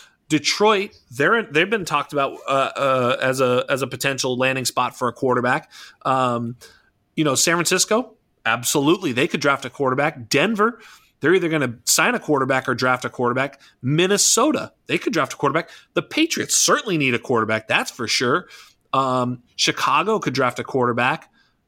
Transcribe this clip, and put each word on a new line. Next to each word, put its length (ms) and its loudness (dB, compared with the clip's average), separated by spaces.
Detroit, 640 2
they're, 340 2
they've 260 0
been 160 -2
talked 280 -4
about, 240 -2
uh, 280 0
uh, 460 2
as 180 0
a, 300 2
as 120 0
a 60 -2
potential 500 -4
landing 280 0
spot 320 -4
for 100 -4
a 60 -4
quarterback. 580 0
Um, 540 -2
you 80 0
know, 120 2
San 200 2
Francisco, 600 0
absolutely, 680 0
they 140 2
could 120 -4
draft 260 0
a 40 -8
quarterback. 600 -2
Denver, 500 0
they're 140 2
either 160 2
gonna 260 -2
sign 280 2
a 60 -4
quarterback 480 0
or 80 -2
draft 300 0
a 40 -6
quarterback. 500 -2
Minnesota, 920 0
they 100 -2
could 160 -4
draft 200 -2
a 40 -14
quarterback. 320 -2
The 100 -2
Patriots 520 -2
certainly 420 2
need 160 2
a 60 0
quarterback, 480 0
that's 220 0
for 180 -8
sure. 400 -2
Um, 500 0
Chicago 640 0
could 140 -2
draft 260 0
a 40 -8
quarterback. 680 0